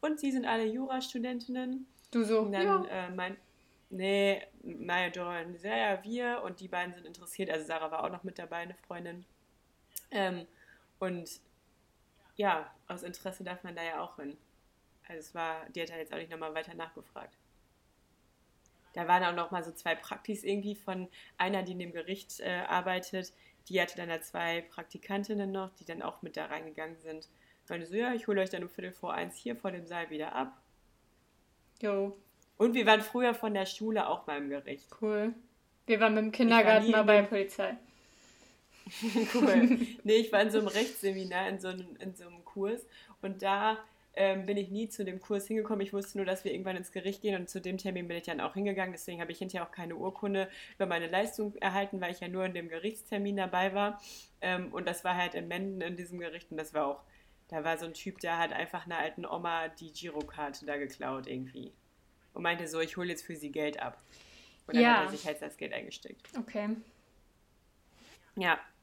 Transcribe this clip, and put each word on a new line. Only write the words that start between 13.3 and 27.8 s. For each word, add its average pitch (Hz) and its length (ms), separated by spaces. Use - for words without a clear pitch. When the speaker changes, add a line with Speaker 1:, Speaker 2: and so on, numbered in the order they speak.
Speaker 1:
darf 180 200
man 175 120
da 165 80
ja 160 180
auch 175 160
hin. 147 200
Also 170 120
es - 160
war, 160 340
die 175 120
hat 165 80
da 165 80
jetzt 160 160
auch - 40
nicht 165 140
nochmal 160 240
weiter 160 180
nachgefragt. - 640
Da 170 140
waren 180 160
auch 175 120
noch 170 160
mal 175 120
so 165 80
zwei 165 240
Praktis 208 480
irgendwie 202 320
von 185 320
einer, 185 260
die 185 100
in 180 60
dem 170 140
Gericht, 170 460
äh, 180 280
arbeitet. 185 680
Die 180 120
hatte 175 180
dann 175 120
da 165 120
zwei 170 400
Praktikantinnen 196 880
noch, 190 240
die - 100
dann 165 160
auch - 220
mit 160 140
da 156 100
reingegangen 160 500
sind. 160 320
Meinte 170 180